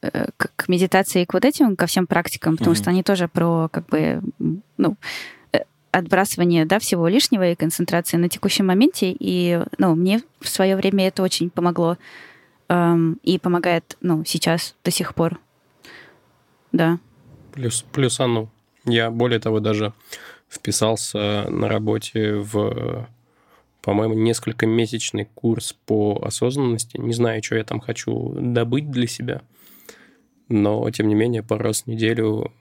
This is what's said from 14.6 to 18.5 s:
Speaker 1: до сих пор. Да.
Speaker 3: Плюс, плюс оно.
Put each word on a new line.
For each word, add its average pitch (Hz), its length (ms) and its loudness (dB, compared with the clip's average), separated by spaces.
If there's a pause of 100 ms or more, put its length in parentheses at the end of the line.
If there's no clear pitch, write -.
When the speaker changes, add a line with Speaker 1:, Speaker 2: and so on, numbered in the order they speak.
Speaker 1:
до 180 80 0
сих - 240 -4
пор. 170 240 -2 (1300)
Да. 170 280 2 (540)
Speaker 3:
Плюс, 120 380 -4
плюс 131 280 0
оно. 113 300 0 (360)